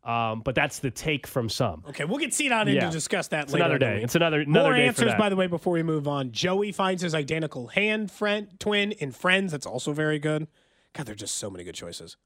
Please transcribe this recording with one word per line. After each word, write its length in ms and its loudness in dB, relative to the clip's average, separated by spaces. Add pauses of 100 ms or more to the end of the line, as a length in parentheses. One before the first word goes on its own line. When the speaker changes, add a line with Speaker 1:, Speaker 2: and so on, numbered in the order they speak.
Speaker 1:
Um, 380 -2
but 140 -2
that's 240 0
the 100 -2
take 380 -4
from 220 -2
some. 400 -2
Speaker 2:
Okay, 160 -6
we'll 120 -2
get 140 -2
Seedot 360 2
in 80 4
Speaker 1:
Yeah. 100 2
Speaker 2:
to 60 -2
discuss 360 -2
that 160 -2
Speaker 1:
It's 100 -6
Speaker 2:
later 120 4
Speaker 1:
another 100 4
Speaker 2:
in 40 0
the 60 4
Speaker 1:
day. 100 0
Speaker 2:
week. 100 -2
Speaker 1:
It's 100 -2
another, 300 4
Speaker 2:
More 160 6
Speaker 1:
another 140 6
day 100 6
for 20 4
Speaker 2:
answers, 220 2
Speaker 1:
that. 100 2
Speaker 2:
by 100 4
the 60 0
way, 120 4
before 260 0
we 100 2
move 240 0
on. 240 -2
Joey 400 0
finds 320 0
his 100 -2
identical 540 -4
hand 420 0
friend, 380 -2 (120)
twin 340 0
in 180 -6
Friends. 400 2
That's 160 -6
also 240 -6
very 260 0
good. 300 -2 (460)
God, 120 -8
there 80 -10
are 40 -14
just 180 -8
so 160 -6
many 140 -12
good 100 -12
choices. 400 -14 (100)